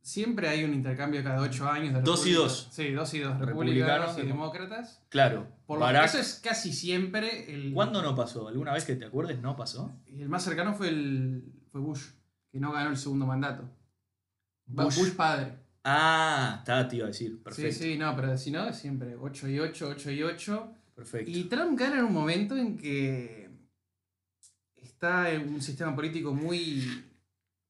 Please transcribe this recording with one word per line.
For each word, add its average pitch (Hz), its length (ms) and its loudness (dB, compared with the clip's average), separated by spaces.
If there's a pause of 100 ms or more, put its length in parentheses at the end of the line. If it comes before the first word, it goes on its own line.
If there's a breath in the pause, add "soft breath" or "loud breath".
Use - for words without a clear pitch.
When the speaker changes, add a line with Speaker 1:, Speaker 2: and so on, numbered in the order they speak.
Speaker 1:
siempre 202 480 -2
hay 156 140 2
un 151 100 2
intercambio 135 500 0
cada 131 180 0
ocho 131 280 0
años 147 240 0
de 127 80 4
Speaker 2:
Dos 170 240 6
y 180 60 6
Speaker 1:
república. 170 100 8
Speaker 2:
dos. 127 300 2
Speaker 1:
Sí, 151 200 -2
dos 156 220 -2
y 156 60 -2
dos. 135 200 0
Speaker 2:
Republicanos, 131 200 0
Speaker 1:
Republicanos 127 580 4
y 139 40 -2
Speaker 2:
demo- 139 120 -2
Speaker 1:
demócratas. 185 760 -6
Speaker 2:
Claro, 113 380 4 (200)
Speaker 1:
Por 151 100 -2
lo 151 80 4
Speaker 2:
Barack. 139 200 8
Speaker 1:
eso 285 120 2
es - 160 0 (100)
casi 214 300 -2
siempre 185 800 -2
el 139 200 -4
Speaker 2:
¿Cuándo 196 280 2
no 143 140 2
pasó? 117 320 -2
¿Alguna 139 260 -2
vez 156 120 0
que 131 100 0
te 127 100 -8
acuerdes 135 340 -4
no 131 160 -4
pasó? - 520 -8
Speaker 1:
Y 143 160 -12
el 143 60 -6
más 180 140 -2
cercano 180 300 -2
fue 196 160 -2
el, 131 540 0 (280)
fue 139 80 -8
Bush, 143 260 -6 (460)
que 135 80 -8
no 147 120 0
ganó 147 180 0
el 139 80 0
segundo 135 300 0
mandato. 131 420 -2 (1000)
Va, 123 180 0
Speaker 2:
Bush. 147 120 2
Speaker 1:
Bush 185 140 4
padre. 151 420 0 (300)
Speaker 2:
Ah, 151 760 4
está, 123 280 2
te 120 100 -4
iba 110 80 -2
a 104 40 -4
decir. 110 220 -6
Speaker 1:
Sí, - 120 -12
Speaker 2:
Perfecto. 156 400 -4
Speaker 1:
sí, 160 140 -2
no, 151 180 0
pero 131 220 0
si 143 140 -4
no, 185 160 -2
es - 100 -6
siempre 127 380 -6
ocho 135 320 -8
y 139 120 0
ocho, 160 300 -4
ocho 139 220 -8
y 143 120 -2
ocho. 208 500 -4 (200 loud breath)
Speaker 2:
Perfecto. 117 380 -8
Speaker 1:
Y 175 140 -2
Trump 285 340 0
gana 277 200 2
en 247 60 4
un 208 80 2
momento 175 440 2
en 214 200 0
que 127 720 -2 (1300)
está 175 500 0
en 147 220 -2
un 147 80 -4
sistema 147 340 -4
político 151 380 -2
muy, 147 680 -2 (680)